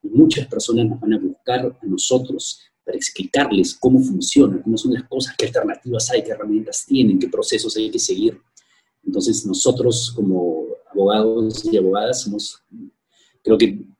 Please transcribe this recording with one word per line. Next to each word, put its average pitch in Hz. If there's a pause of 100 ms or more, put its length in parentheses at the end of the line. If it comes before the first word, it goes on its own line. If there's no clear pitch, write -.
Y -
muchas 147
personas 113
nos 101
van 110
a 101
buscar 95
a -
nosotros - (240)
para -
explicarles -
cómo 127
funciona, 98
cómo 113
son 123
las -
cosas, -
qué 110
alternativas -
hay, 117
qué 110
herramientas 107
tienen, 113
qué 90
procesos 107
hay 110
que 113
seguir. 95 (680)
Entonces 98
nosotros 113
como 90 (260)
abogados 110
y 113
abogadas 101
somos, 104 (800)
creo 107
que 104 (180)